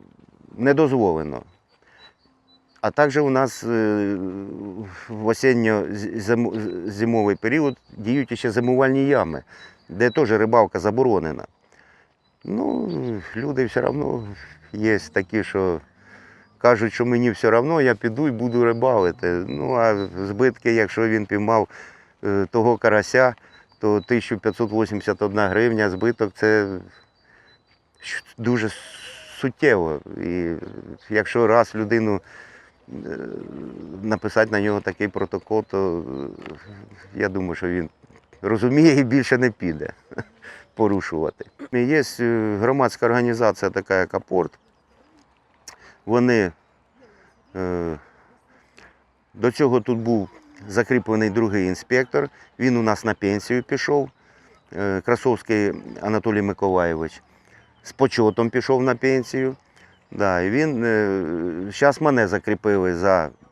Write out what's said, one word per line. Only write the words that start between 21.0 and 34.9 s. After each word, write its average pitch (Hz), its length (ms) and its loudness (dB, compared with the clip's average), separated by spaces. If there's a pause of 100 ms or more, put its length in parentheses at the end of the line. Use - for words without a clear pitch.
він 110 180 0
піймав, 104 420 0 (560)
е, 98 280 0
того 117 260 2
карася, 117 580 2 (440)
то 104 220 2
тисяча 113 360 -2
п'ятсот 107 340 -2
вісімдесят 104 500 -2
одна 104 260 0
гривня 107 420 2
збиток, 107 460 -2
це 104 440 0 (1200)
щ-, - 220 -12 (140)
дуже 113 320 0 (720)
суттєво. 101 600 0 (240)
І 87 300 -4 (560)
якщо 107 380 2
раз 113 280 4
людину, 107 460 0 (680)
е, - 40 -16 (1080)
написати 110 500 0
на 104 100 0
нього 104 200 0
такий 101 260 -4